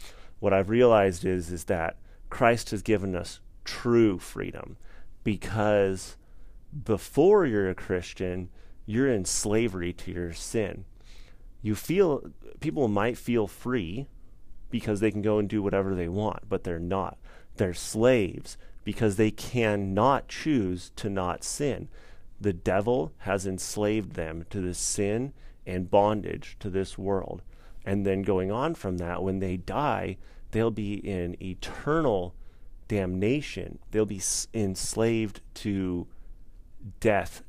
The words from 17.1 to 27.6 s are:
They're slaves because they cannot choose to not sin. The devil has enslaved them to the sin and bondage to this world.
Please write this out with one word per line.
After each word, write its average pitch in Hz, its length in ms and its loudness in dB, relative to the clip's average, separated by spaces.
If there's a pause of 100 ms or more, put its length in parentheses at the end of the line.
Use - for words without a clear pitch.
They're 92 160 2
slaves 110 840 2 (260)
because 107 320 2
they 107 160 6
cannot 107 960 2
choose 98 720 0
to 113 120 -4
not 92 360 -2
sin. 117 440 -2 (520)
The 101 120 2
devil 104 680 2
has 98 280 -2
enslaved 104 680 0
them 82 360 -6
to 101 100 -4
the 90 140 -2
sin 110 600 -2 (300)
and 92 240 -4
bondage 101 720 4
to 107 100 -8
this 92 300 -2
world. 95 440 -2 (420)